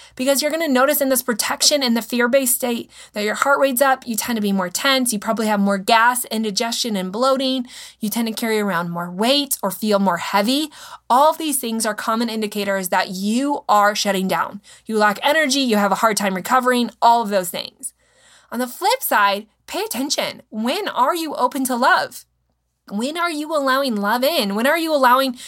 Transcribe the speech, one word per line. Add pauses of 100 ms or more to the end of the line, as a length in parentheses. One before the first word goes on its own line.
(160)
Because
you're
gonna
notice
in
this
protection
and
the
fear-based
state (240)
that
your
heart
rate's
up,
you
tend
to
be
more
tense,
you
probably
have
more
gas,
indigestion,
and
bloating, (320)
you
tend
to
carry
around
more
weight
or
feel
more
heavy. (360)
All
of
these
things
are
common
indicators
that
you
are
shutting
down. (280)
You
lack
energy,
you
have
a
hard
time
recovering, (100)
all
of
those
things. (580)
On
the
flip
side, (220)
pay
attention.
When
are
you
open
to
love? (640)
When
are
you
allowing
love
in?
When
are
you
allowing (100)